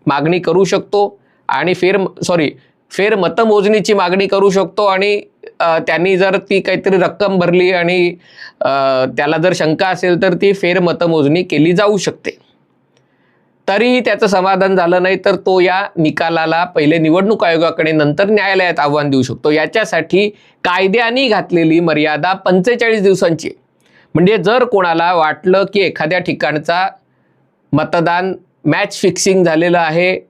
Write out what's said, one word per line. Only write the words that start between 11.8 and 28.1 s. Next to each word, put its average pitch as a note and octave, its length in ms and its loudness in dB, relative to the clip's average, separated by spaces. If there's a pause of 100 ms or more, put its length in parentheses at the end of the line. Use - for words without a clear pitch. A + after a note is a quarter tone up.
शकते. - 400 -8 (1300)
तरीही A#3 320 2
त्याचं G#3+ 280 0
समाधान F#3+ 480 2
झालं F3+ 280 2
नाही, F#3+ 220 2
तर G3 100 2
तो F#3 240 0
या F#3 280 0 (100)
निकालाला D#3+ 680 0
पहिले E3 340 0
निवडणूक F3+ 480 0
आयोगाकडे, D#3+ 460 0
नंतर D#3 380 0
न्यायालयात F#3+ 500 0
आव्हान D3 300 0
देऊ C3+ 120 0
शकतो. B2+ 300 -4
याच्यासाठी F3+ 800 0 (340)
कायद्याने A3+ 640 0
घातलेली E3+ 520 0
मर्यादा D3+ 540 0
पंचेचाळीस A3 680 0
दिवसांची F#3 460 0
आहे. - 120 -16 (540)
म्हणजे F3+ 240 2
जर A3 260 2
कोणाला F3+ 500 0
वाटलं F3 600 0
की G3+ 80 0
एखाद्या E3+ 380 -2
ठिकाणचा E3 680 -2 (840)
मतदान E3+ 600 0 (320)